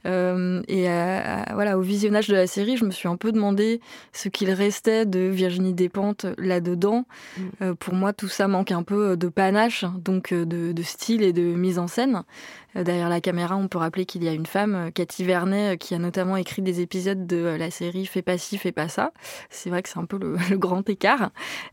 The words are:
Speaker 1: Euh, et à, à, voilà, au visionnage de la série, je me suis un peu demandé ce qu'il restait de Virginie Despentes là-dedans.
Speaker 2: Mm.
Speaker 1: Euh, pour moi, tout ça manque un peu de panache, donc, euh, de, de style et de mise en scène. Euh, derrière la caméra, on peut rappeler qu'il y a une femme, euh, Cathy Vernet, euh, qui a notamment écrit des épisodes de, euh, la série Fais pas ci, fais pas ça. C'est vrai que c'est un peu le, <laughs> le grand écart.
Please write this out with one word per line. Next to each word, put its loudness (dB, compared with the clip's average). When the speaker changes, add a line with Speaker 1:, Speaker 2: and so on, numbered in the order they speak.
Speaker 1:
Euh, 0
et 2
à, 0
à, -6
voilà, 2
au 2
visionnage 2
de 4
la 6
série, 0
je 2
me 2
suis -4
un 0
peu -2
demandé 2
ce -6
qu'il 0
restait 2
de 0
Virginie 2
Despentes 0
là-dedans. 2
Speaker 2:
Mm. -6
Speaker 1:
Euh, 0
pour -6
moi, 2
tout -8
ça 0
manque 2
un 0
peu 2
de 0
panache, 2
donc, 0
euh, 0
de, -2
de -2
style 0
et 6
de 2
mise 2
en 0
scène. 0
Euh, -2
derrière 0
la 0
caméra, 0
on 0
peut -4
rappeler -2
qu'il -6
y 2
a 0
une -4
femme, 0
euh, -4
Cathy -4
Vernet, 2
euh, -2
qui -6
a 0
notamment 0
écrit -4
des 0
épisodes -2
de, 0
euh, 0
la -2
série -6
Fais -4
pas 0
ci, -6
fais -2
pas -2
ça. -2
C'est -10
vrai -2
que -12
c'est -8
un -4
peu -6
le, -4
<laughs> 0
le 4
grand 0
écart. 2